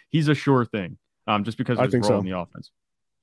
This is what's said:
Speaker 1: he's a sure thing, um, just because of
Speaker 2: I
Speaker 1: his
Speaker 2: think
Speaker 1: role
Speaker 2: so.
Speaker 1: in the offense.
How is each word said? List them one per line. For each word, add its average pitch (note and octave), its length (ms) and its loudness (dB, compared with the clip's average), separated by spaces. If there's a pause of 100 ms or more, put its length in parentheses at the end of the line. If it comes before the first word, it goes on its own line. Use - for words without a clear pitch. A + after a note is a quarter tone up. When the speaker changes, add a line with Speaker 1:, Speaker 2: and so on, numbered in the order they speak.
(100)
Speaker 1:
he's D3+ 180 0
a D3+ 60 4
sure C3 300 2
thing, F#2 340 -8 (300)
um, G#2 160 2
just A2 120 -6
because A#2 220 -2
of B2 40 2
Speaker 2:
I - 20 4
Speaker 1:
his G2 80 0
Speaker 2:
think A#2+ 120 2
Speaker 1:
role A2 100 4
Speaker 2:
so. G2+ 40 2
Speaker 1:
in F#2+ 80 -2
the F#2 120 -4
offense. - 320 -12 (520)